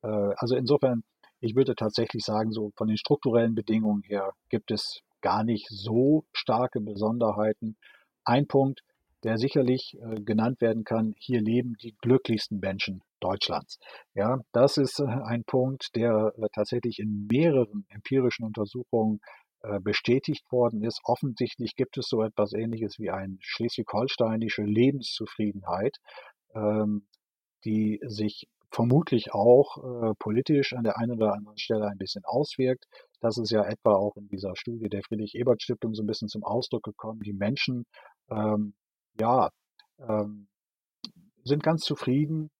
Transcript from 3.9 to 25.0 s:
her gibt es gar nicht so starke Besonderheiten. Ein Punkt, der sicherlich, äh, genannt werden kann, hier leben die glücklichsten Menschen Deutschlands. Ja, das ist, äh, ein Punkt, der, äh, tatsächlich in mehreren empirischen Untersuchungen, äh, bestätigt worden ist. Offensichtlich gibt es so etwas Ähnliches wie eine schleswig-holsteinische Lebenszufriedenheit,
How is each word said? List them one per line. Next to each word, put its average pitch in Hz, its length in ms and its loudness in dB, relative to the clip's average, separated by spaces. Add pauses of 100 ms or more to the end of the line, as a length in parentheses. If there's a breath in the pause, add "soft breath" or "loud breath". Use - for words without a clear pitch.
her 98 280 -4 (160)
gibt 113 220 -4
es - 300 -6 (200)
gar 107 240 0
nicht 113 240 -2
so 113 640 2
starke 123 480 -2
Besonderheiten. 110 960 -2 (480 soft breath)
Ein 135 220 2
Punkt, 139 340 2 (440)
der 113 120 0
sicherlich, 131 640 0
äh, 113 220 -8
genannt 110 400 0
werden 113 220 2
kann, 110 340 -2
hier 120 240 0
leben 120 400 0
die 113 180 -14
glücklichsten 113 600 2
Menschen 95 420 -4 (180)
Deutschlands. 87 580 -4 (360 loud breath)
Ja, 117 260 0 (120)
das 135 260 6
ist, 135 220 0
äh, 147 40 2
ein 120 400 -2
Punkt, 131 520 0
der, 110 420 2
äh, 110 160 -2
tatsächlich 117 440 -2
in 104 320 -4
mehreren 127 600 4
empirischen 120 560 0
Untersuchungen, 107 760 -2 (420 loud breath)
äh, 104 180 -4
bestätigt 120 720 0
worden 117 320 2
ist. 113 220 -4
Offensichtlich 120 720 -2
gibt 131 220 -2
es 120 100 -6
so 110 140 2
etwas 107 320 0
Ähnliches 113 440 -4
wie 104 120 -6
eine 95 300 -6
schleswig-holsteinische 113 1200 -2
Lebenszufriedenheit, 104 1400 0 (560 loud breath)